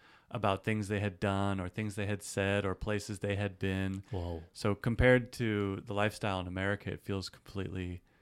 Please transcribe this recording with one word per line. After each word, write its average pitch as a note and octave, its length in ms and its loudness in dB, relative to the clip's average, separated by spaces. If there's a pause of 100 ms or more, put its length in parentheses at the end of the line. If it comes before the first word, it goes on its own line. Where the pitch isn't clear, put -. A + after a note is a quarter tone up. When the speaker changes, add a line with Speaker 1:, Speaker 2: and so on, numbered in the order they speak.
(320)
Speaker 1:
about G#2 320 2
things G#2+ 240 0
they G#2 120 0
had G2+ 200 -2
done G2 400 2
or F2+ 100 -4
things G#2+ 240 -4
they G2+ 140 -2
had G2+ 160 -2
said G2 420 2
or F#2 80 0
places G#2 460 -4
they G2+ 160 0
had G2 240 -2
been. F#2+ 500 0
Speaker 2:
Whoa. F2 320 -4 (120)
Speaker 1:
So G2+ 200 0
compared B2 600 4
to G#2 520 0
the G#2 80 -8
lifestyle G2+ 460 0
in F2 80 -4
America, F#2+ 440 -2
it - 120 -8
feels G2 260 -4
completely F#2 720 -8 (200)